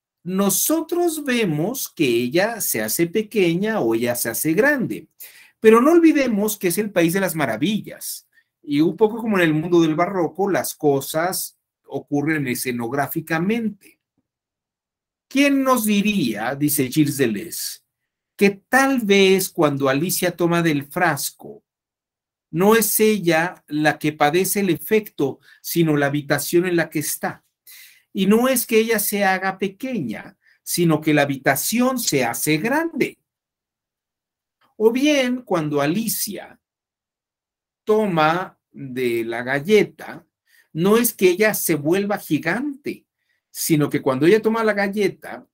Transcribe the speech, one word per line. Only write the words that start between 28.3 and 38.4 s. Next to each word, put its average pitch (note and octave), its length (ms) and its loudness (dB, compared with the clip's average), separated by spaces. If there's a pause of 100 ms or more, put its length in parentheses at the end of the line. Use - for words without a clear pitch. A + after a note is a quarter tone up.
es B3+ 180 0
que A3+ 140 2
ella A3+ 180 0
se G3+ 260 -2
haga F#3+ 340 -2
pequeña, F#3+ 800 -8 (260)
sino D#3+ 380 0
que D#3 140 0
la D3 80 4
habitación D3 760 0
se D3 260 0
hace D3+ 340 -2
grande. D4 600 -2 (1600)
O A3 140 4
bien, B3+ 520 2
cuando D3+ 380 -2
Alicia F3+ 800 -4 (1200)
toma F#3 720 0 (120)